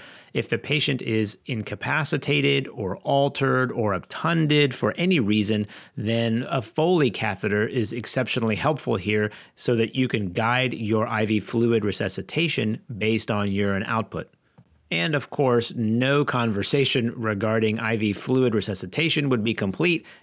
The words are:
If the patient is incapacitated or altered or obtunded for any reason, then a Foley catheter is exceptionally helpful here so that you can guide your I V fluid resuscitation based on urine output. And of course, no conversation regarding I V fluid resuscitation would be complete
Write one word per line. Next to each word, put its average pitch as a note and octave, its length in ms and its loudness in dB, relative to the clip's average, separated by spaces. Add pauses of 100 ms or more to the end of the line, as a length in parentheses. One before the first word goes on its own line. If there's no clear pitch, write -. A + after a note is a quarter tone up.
(320)
If - 160 -2
the A#2 100 0
patient C#3+ 440 -2
is A2 340 0 (100)
incapacitated C#3 1200 -2
or F#2+ 300 -6
altered C3+ 760 2
or G#2+ 200 0
obtunded D3 840 2
for G#2+ 220 0
any F3+ 240 2
reason, G#2+ 460 2 (300)
then A#2 520 0
a C3 140 -2
Foley D#3 480 2
catheter G#2 560 -2
is A2+ 260 -2
exceptionally A2+ 640 -2
helpful C3+ 400 0
here G#2 340 0 (260)
so - 200 0
that A2+ 180 0
you B2+ 140 0
can G2+ 240 -2
guide A#2+ 420 0
your A2 320 0
I A2 200 0
V G#2+ 140 2
fluid A#2 440 0
resuscitation A2 960 -2 (160)
based A2 340 0
on G2+ 220 0
urine G2 320 0
output. A2 460 -4 (600)
And E3+ 240 -2
of - 160 -2
course, C#3 440 2
no B2 500 2
conversation A#2 920 0
regarding A2 600 0
I A2+ 180 -2
V G#2 160 0
fluid B2+ 420 2
resuscitation C3+ 760 -2
would A#2 120 2
be A2+ 120 0
complete D#3 500 0 (180)